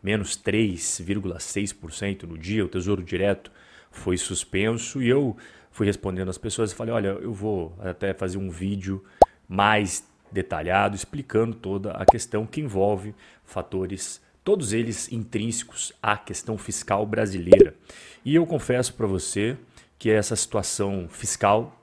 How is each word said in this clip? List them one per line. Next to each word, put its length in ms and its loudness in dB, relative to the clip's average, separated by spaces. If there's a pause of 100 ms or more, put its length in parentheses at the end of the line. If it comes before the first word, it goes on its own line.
menos 320 -2
três 640 0
vírgula 380 -4
seis 320 -6
por 220 -14
cento 340 -6
no 100 -12
dia, 280 0
o 20 -6
Tesouro 340 -2
Direto 480 -2 (400)
foi 280 -2
suspenso 840 -4
e 60 2
eu 300 2 (340)
fui 160 0
respondendo 400 -2
as 100 -6
pessoas 360 -4
e 20 -14
falei, 180 -4
"Olha, 280 0
eu 100 -6
vou 480 -4
até 340 -4
fazer 240 -4
um 120 -4
vídeo 520 -4 (460)
mais 560 2 (260)
detalhado, 640 0
explicando 600 -4
toda 360 -6
a 140 0
questão 400 8
que 140 -8
envolve 560 0 (300)
fatores, 760 -8 (220)
todos 300 0
eles 360 -2
intrínsecos 840 -6 (100)
à 140 2
questão 400 -8
fiscal 480 -2
brasileira." 680 6 (500)
E 100 2
eu 100 6
confesso 480 0
pra 140 -2
você 480 0 (420)
que 120 0
essa 260 4
situação 720 -2
fiscal 720 2